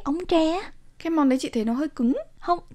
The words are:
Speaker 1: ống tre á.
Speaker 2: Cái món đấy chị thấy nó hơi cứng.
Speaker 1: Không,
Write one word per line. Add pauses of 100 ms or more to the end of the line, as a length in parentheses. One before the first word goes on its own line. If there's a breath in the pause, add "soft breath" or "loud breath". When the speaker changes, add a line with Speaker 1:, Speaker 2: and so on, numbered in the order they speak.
Speaker 1:
ống
tre
á. (320)
Speaker 2:
Cái
món
đấy
chị
thấy
nó
hơi
cứng. (280)
Speaker 1:
Không, (160)